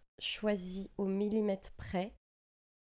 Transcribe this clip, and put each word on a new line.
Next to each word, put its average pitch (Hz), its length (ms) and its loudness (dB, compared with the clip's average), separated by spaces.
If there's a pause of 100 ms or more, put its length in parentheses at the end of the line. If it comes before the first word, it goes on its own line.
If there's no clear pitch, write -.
(200)
choisis 196 800 -2
au 202 80 2
millimètre 202 720 2
près 190 360 -2 (720)